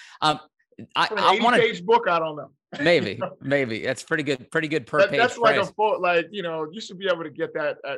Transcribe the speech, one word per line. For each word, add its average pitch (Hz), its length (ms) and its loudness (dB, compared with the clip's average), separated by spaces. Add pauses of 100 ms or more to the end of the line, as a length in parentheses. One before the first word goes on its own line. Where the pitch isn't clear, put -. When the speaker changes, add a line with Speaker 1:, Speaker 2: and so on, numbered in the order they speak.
(200)
Speaker 1:
Um, 151 200 0 (540)
I, 165 140 0
Speaker 2:
For 214 60 -8
an 208 100 -2
Speaker 1:
I 185 160 6
wanna 240 160 4
Speaker 2:
eighty-page 208 280 2
book, 226 240 4
I 170 100 2
don't 156 180 -4
know. 135 140 -14 (220)
<laughs> 139 80 -8
Speaker 1:
Maybe, 139 380 2 (220)
maybe. 135 420 0
That's 123 200 -4
pretty 156 220 -4
good, 131 260 -4
pretty 160 180 -2
good 143 180 -4
per 151 120 -2
Speaker 2:
That, 147 120 4
Speaker 1:
page 147 100 0
Speaker 2:
that's 247 180 0
like 226 160 4
a - 60 2
Speaker 1:
price. 180 160 -2
Speaker 2:
full, 214 260 0
like, 175 280 2
you 202 120 -8
know, 160 280 -6
you 214 100 -14
should 190 180 -16
be 190 120 -6
able 170 120 -2
to 156 80 -10
get 156 240 -6
that, 151 240 -4 (100)
uh, 139 100 -6